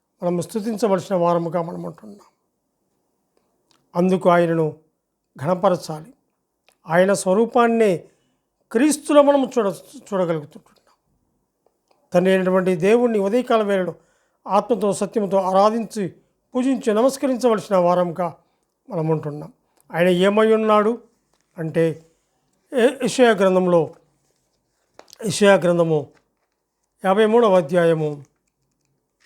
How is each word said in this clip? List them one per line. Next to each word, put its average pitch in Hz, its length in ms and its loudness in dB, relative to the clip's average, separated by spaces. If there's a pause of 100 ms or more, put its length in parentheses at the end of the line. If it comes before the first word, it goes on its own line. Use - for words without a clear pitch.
(240)
మనము 175 180 -2
స్తుతించవలసిన 196 760 -4
వారముగా 170 460 0
మనం 170 220 -10
ఉంటున్నాం. 180 360 -16 (1800)
అందుకు 185 340 0
ఆయనను 165 460 0 (680)
ఘనపరచాలి. 175 720 -4 (720)
ఆయన 185 260 2
స్వరూపాన్నే 220 920 0 (680)
క్రీస్తులో 294 500 2
మనము 277 240 2
చూడ-, 202 520 -6
చూడగలుగుతుంటున్నాం. 170 960 -8 (1200)
తండ్రి 185 200 2
అయినటువంటి 185 420 0
దేవుణ్ణి 220 440 2
ఉదయకాల 226 420 0
వేళలో 190 340 -2 (520)
ఆత్మతో 202 460 -2
సత్యంతో 196 440 -4
ఆరాధించి, 196 800 0 (400)
పూజించి, 254 380 -2
నమస్కరించవలసిన 233 840 0
వారంగా 175 600 0 (520)
మనం 160 180 -4
ఉంటున్నాం. 156 460 -6 (380)
ఆయన 175 160 2
ఏమై 202 460 2
ఉన్నాడు 214 480 0 (560)
అంటే, 160 480 -4 (680)
ఏ-, 254 80 0
యెషయా 254 500 2
గ్రంథంలో, 185 640 2 (1300)
యెషయా 196 300 4
గ్రంథము 165 520 0 (960)
యాభై 196 200 2
మూడవ 214 320 4
అధ్యాయము, 160 640 0 (1040)